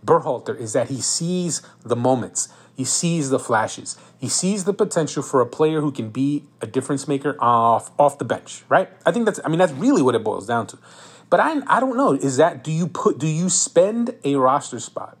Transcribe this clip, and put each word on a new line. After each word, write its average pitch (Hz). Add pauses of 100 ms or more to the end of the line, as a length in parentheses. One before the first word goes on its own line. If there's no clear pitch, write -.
Berhalter, 139
is 113
that 123
he 127
sees 175 (220)
the 120
moments. 120 (260)
He 127
sees 165
the 131
flashes. - (200)
He 110
sees 190
the 190
potential 165
for 135
a 117
player 156
who 147
can 113
be 143 (160)
a 113
difference 131
maker 139
off, 117
off 143
the 139
bench, -
right? 170 (160)
I 165
think 233
that's, 190
I 156
mean, 160
that's 175
really 208
what 123
it 113
boils 98
down 117
to. - (500)
But 180
I, 294
I -
don't 262
know. 247
Is 135
that, 156
do 151
you 160
put, 160
do 151
you 165
spend 226
a 139
roster 131
spot -